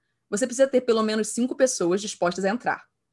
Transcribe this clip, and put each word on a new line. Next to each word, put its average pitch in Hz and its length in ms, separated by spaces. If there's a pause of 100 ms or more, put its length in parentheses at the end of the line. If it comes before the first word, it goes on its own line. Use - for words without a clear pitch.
(300)
Você 208 160
precisa 254 220
ter 254 140
pelo 226 220
menos 214 260
cinco 247 260
pessoas 202 460
dispostas 190 440
a 190 40
entrar. 202 360 (280)